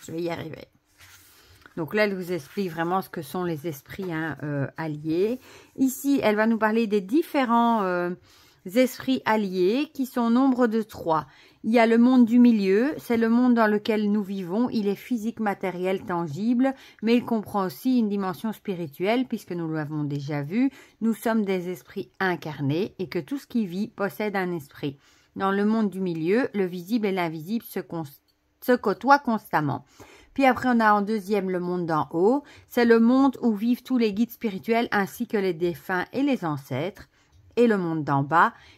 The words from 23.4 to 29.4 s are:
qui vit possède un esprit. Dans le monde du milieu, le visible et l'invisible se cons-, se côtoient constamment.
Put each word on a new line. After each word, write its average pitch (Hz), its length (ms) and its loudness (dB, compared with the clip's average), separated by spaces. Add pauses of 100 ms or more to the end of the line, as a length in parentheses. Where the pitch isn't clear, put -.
qui 226 180 -2
vit 185 220 -6
possède 202 480 -4
un 185 160 -2
esprit. 147 480 -8 (360)
Dans 196 140 -2
le 202 160 2
monde 220 240 2
du 185 120 -8
milieu, 175 520 0
le 196 120 0
visible 185 420 -4
et 190 40 0
l'invisible 175 540 -4
se - 140 -10
cons-, 170 240 -8 (580)
se 247 120 2
côtoient 240 440 2
constamment. 180 680 -2 (500)